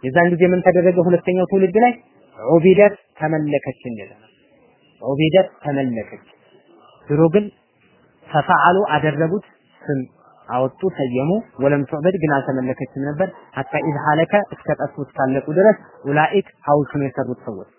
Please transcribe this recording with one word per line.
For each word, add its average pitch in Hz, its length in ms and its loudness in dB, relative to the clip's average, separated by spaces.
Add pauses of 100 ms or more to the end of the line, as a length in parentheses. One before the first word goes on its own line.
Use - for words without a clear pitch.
የዛን 151 260 2
ጊዜ 175 160 0
ምን 180 160 2
ተደረገ? 180 380 2
ሁለተኛው 180 480 0
ትውልድ 190 280 0
ላይ 240 180 2 (440)
ዑቢደት፣ 180 580 4 (200)
ተመለከች 151 680 -4
እንደገና። 107 400 -14 (760)
ዑቢደት፣ 156 460 2 (120)
ተመለከች። 127 680 -6 (840)
ድሮ 147 180 2
ግን 202 180 2 (800)
ፈፈዐሉ፣ 160 500 4 (100)
አደረጉት፣ 151 580 -2 (360)
ስም 143 180 -6 (480)
አወጡ፣ 127 340 -4 (100)
ሰየሙ። 135 380 -2 (260)
ወለም 139 280 0
ቱዕበድ፣ 165 320 -2
ግን 156 180 -2
አልተመለከችም 131 680 -4
ነበር። 147 240 -4 (240)
ሐታ - 280 -10
ኢዝ 147 200 -4
ሀለከ፣ 151 340 0 (160)
እስከ - 180 -16 (100)
ጠፉ፣ - 220 -8
እስካለቁ 135 520 -4
ድረስ። 190 260 4 (240)
ኡላኢክ፣ 151 460 -2 (140)
ሐውልቱን 147 420 -2
የሰሩት 127 380 -6
ሰዎች። 101 380 -14